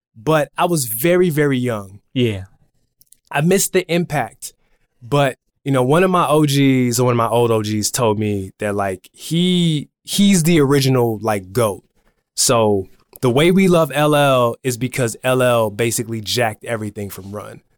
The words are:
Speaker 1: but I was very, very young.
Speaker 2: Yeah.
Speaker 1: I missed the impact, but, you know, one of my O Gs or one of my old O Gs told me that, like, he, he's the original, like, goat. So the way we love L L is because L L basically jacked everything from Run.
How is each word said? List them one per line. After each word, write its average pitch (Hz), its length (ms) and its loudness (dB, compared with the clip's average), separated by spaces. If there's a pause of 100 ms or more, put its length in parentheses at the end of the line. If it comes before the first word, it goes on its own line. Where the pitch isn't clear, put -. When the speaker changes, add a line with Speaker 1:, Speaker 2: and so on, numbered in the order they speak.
(160)
Speaker 1:
but 143 420 -2
I 170 80 0
was 165 200 -2
very, 175 440 2
very 143 280 0
young. 104 440 -6 (120)
Speaker 2:
Yeah. 110 320 -2 (880)
Speaker 1:
I 147 100 -2
missed 185 320 0
the 185 200 -2
impact, 151 600 -6 (480)
but, 135 360 -2 (260)
you 139 80 -2
know, 131 120 2
one 156 200 2
of 190 80 2
my 175 160 2
O 151 180 4
Gs 131 540 2
or 127 60 2
one 123 80 2
of 120 40 0
my 117 120 0
old 117 220 2
O 110 100 0
Gs 107 300 -4
told 107 280 0
me 101 400 -4
that, 104 160 -4
like, 98 380 -6
he, 170 720 -2 (160)
he's 202 400 2
the 170 160 2
original, 131 600 2
like, 101 340 -4
goat. 107 300 -2 (520)
So 107 540 0 (320)
the 127 100 2
way 156 200 4
we 190 180 4
love 165 260 4
L 151 200 2
L 131 480 2
is 123 140 -4
because 120 460 -4
L 131 180 0
L 117 300 2
basically 113 480 -4
jacked 107 460 -4
everything 107 440 -8
from 98 220 -16
Run. 104 300 -14 (160)